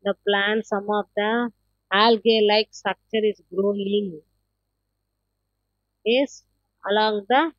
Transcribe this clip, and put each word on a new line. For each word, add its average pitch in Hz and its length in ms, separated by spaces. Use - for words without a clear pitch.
The 196 120
plant, 202 380
some 202 240
of 208 160
the 226 340
algae-like 214 840
structure 214 520
is 214 160
growing, 196 640
is 247 400
along 214 380
the 294 300